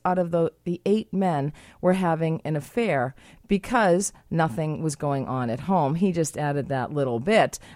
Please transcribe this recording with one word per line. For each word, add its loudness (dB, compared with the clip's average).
out 0
of -2
the, 0
the -6
eight 0
men 0
were 4
having 0
an -2
affair -2
because 2
nothing -2
was -2
going -4
on -4
at -4
home." 0
He 2
just -2
added -2
that -4
little 0
bit. 2